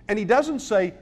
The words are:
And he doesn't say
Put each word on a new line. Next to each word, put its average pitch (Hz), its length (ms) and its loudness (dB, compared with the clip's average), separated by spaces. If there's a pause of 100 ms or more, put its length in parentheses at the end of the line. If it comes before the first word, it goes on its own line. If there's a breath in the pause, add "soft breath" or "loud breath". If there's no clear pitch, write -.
And 208 100 0
he 214 60 -4
doesn't 277 360 2
say 190 420 0